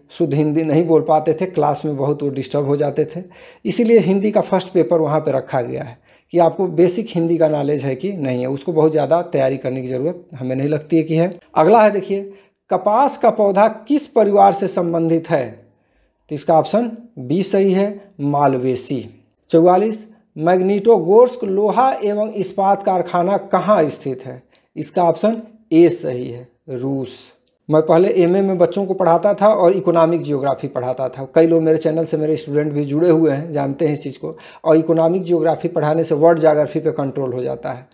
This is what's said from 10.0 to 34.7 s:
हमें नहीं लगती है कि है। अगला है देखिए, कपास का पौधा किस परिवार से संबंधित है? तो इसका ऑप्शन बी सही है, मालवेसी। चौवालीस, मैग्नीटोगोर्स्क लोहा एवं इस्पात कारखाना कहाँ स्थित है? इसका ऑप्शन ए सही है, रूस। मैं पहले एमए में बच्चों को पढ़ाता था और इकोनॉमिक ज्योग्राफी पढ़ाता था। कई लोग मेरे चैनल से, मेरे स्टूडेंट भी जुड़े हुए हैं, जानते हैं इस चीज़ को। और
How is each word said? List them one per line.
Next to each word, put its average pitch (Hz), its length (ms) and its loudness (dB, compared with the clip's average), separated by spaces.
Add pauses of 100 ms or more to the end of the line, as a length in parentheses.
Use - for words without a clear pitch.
हमें 127 220 -6
नहीं 139 120 -2
लगती 156 280 -2
है 160 60 2
कि 156 140 -2
है। 175 160 0 (220)
अगला 196 280 6
है 214 80 6
देखिए, 196 300 -4 (500)
कपास 214 480 0
का 226 140 4
पौधा 202 340 2 (220)
किस 285 200 0
परिवार 202 440 4
से 196 160 -4
संबंधित 165 640 -2
है? 139 180 0 (840)
तो 151 40 -6
इसका 160 240 2
ऑप्शन 226 320 0 (300)
बी 143 220 -2
सही 196 300 0
है, 202 280 -2 (220)
मालवेसी। 135 840 -2 (460)
चौवालीस, 185 560 2 (300)
मैग्नीटोगोर्स्क 196 1080 2
लोहा 208 500 0
एवं 208 400 -4
इस्पात 196 480 -2
कारखाना 180 540 0 (120)
कहाँ 180 400 2
स्थित 127 380 -10
है? 127 160 -16 (340)
इसका 165 280 -2
ऑप्शन 208 380 0 (300)
ए 165 180 6
सही 127 400 -8
है, 123 180 -16 (220)
रूस। 131 500 -8 (500)
मैं 156 120 6
पहले 170 320 4
एमए 180 280 2
में 190 160 0
बच्चों 175 280 0
को 190 80 -4
पढ़ाता 180 400 2
था 202 140 2
और 185 240 4
इकोनॉमिक 165 500 2
ज्योग्राफी 139 460 -4
पढ़ाता 127 400 -6
था। 135 260 -12
कई 165 120 6
लोग 165 160 4
मेरे 160 160 2
चैनल 160 260 -2
से, 160 120 -4
मेरे 151 200 -2
स्टूडेंट 147 360 -2
भी 147 120 -2
जुड़े 151 240 0
हुए 160 240 4
हैं, 151 200 -6
जानते 139 340 -2
हैं 151 60 0
इस 139 100 -6
चीज़ 135 160 -12
को। 160 160 -10 (300)
और 160 120 4